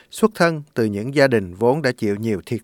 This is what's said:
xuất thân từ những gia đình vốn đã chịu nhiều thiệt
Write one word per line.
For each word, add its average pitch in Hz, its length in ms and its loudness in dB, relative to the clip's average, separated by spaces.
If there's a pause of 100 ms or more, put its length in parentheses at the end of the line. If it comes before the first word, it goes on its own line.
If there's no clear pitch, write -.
(120)
xuất 220 240 0
thân 165 280 0 (100)
từ 117 120 0
những 110 300 -4
gia 139 120 6
đình 98 260 0
vốn 120 280 2
đã 131 100 0
chịu 104 240 -2
nhiều 107 300 -2
thiệt 110 180 -4